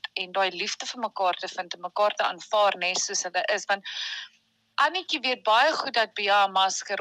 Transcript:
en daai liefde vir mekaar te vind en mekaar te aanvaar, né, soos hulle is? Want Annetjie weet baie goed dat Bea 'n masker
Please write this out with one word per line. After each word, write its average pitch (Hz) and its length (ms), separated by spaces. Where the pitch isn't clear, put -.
en 180 180
daai 190 180
liefde 190 360
vir 254 140
mekaar 190 340
te - 140
vind - 260
en 180 60
mekaar 208 360
te - 80
aanvaar, 196 520
né, 180 180
soos 185 280
hulle 185 220
is? 196 120
Want 196 180
Annetjie 320 460
weet 247 240
baie 240 280
goed 220 220
dat 220 200
Bea 202 320
'n 196 60
masker 190 480